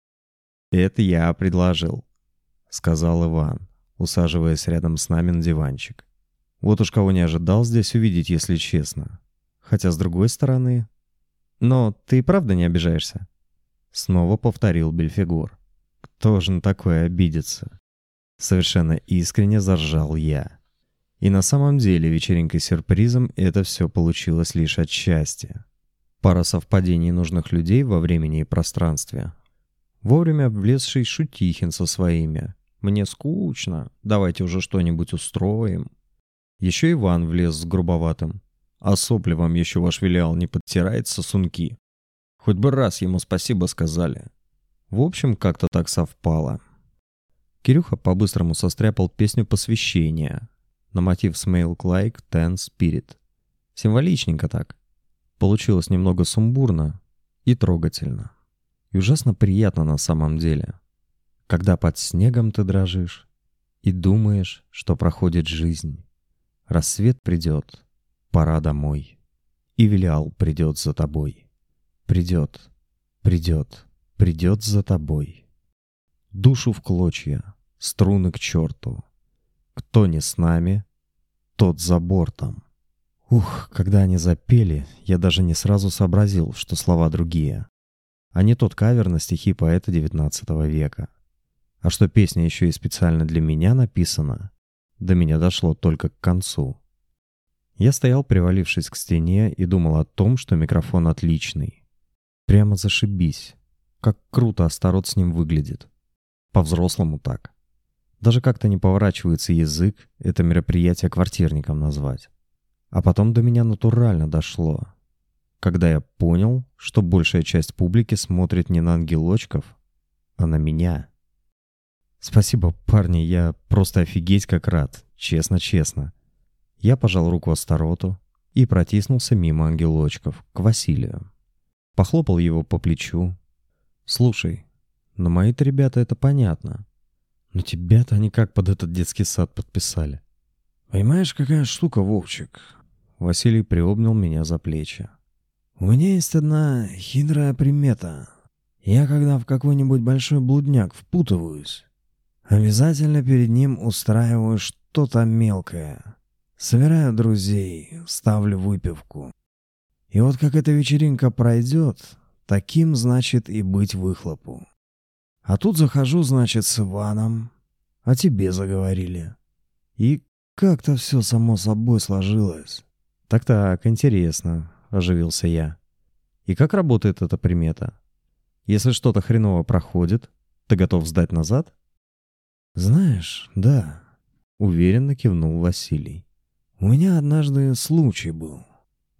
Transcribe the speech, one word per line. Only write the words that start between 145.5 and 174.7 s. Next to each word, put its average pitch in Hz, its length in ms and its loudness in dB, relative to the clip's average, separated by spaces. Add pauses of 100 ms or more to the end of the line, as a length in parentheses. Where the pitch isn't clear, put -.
«У 92 120 2
меня 170 240 4
есть 170 180 -2
одна 151 540 0
хитрая 139 640 -2
примета. 131 760 0 (500)
Я 123 260 4
когда 143 320 2
в 120 80 -4
какой-нибудь 135 540 2
большой 131 400 0
блудняк 135 540 2
впутываюсь, 82 920 -4 (580)
обязательно 143 800 2
перед 123 280 2
ним 127 300 2
устраиваю 113 800 0
что-то 117 680 -2
мелкое. 101 920 -2 (400)
Собираю 143 580 2
друзей, 98 920 -2
ставлю 104 500 0
выпивку. 87 760 -6 (800)
И 104 100 0
вот 127 180 2
как 143 180 0
эта 151 180 2
вечеринка 143 580 2
пройдет, 120 640 0 (480)
таким, 156 520 0
значит, 123 520 0
и 107 120 -4
быть 98 340 0
выхлопу. 82 720 -8 (720)
А 98 140 0
тут 190 220 0
захожу, 139 440 2
значит, 123 440 2
с - 140 -2
Иваном, 107 720 -4 (540)
о 127 100 2
тебе 107 380 0
заговорили. 92 880 -4 (580)
И 131 260 0 (340)
как-то 151 420 2
все 123 240 0
само 113 340 2
собой 107 460 0
сложилось». 95 840 -2 (460)
«Так-так, 104 580 2
интересно», 87 840 0 (160)